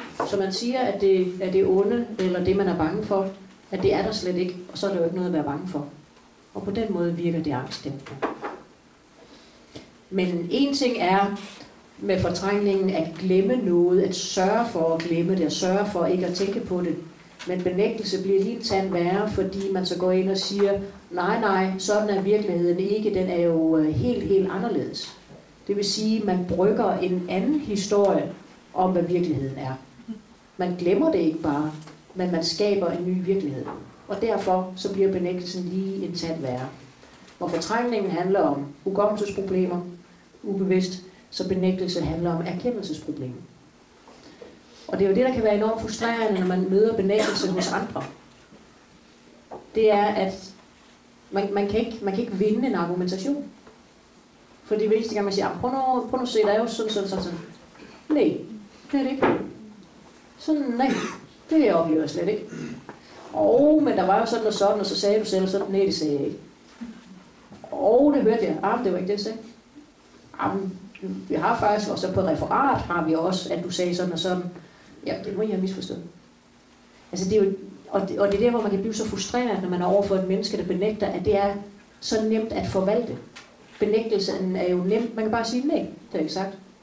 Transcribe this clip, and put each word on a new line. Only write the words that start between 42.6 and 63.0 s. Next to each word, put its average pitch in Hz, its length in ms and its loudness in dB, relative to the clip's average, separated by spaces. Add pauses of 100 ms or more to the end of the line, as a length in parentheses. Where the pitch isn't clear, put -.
Og - 100 -4
det 196 60 4
er 196 40 6
jo 196 60 4
det, 247 100 6
der 254 100 2
kan 226 100 0
være 208 120 4
enormt 220 240 2
frustrerende, 220 600 0
når 180 60 2
man 185 240 0
møder 220 260 4
benægtelse 202 540 2
hos 185 220 -2
andre. - 320 -4 (1700)
Det 214 180 4
er, 208 120 4
at 196 480 -2 (800)
man, 202 240 -2
man 202 140 2
kan 214 120 0
ikke, 240 220 -4
man 196 120 -2
kan 233 100 -2
ikke 202 120 -6
vinde 220 320 2
en 214 60 0
argumentation. 180 680 -2 (1200)
Fordi 214 220 0
hver 214 100 4
eneste 226 180 -2
gang, 208 100 0
man 196 100 -2
siger, 156 140 0
"Ah, - 120 -6
prøv 247 100 -2
nu, 254 400 0
prøv 254 60 0
nu 247 60 -2
at 240 60 -2
se, 220 100 0
der 202 140 6
er 214 60 4
jo 233 80 2
sådan, 220 260 -4
sådan, 196 160 -2
sådan, 185 160 -2
sådan." 170 140 -6 (680)
"Nej, 254 280 4 (560)
det 277 80 2
er - 20 0
det 254 80 0
ikke." 269 160 0 (1120)
Sådan, 302 240 0
"Nej, 247 280 0 (600)
det 269 240 6
oplever 160 260 2
jeg 143 100 -2
slet 175 180 -2
ikke." - 160 -2 (920)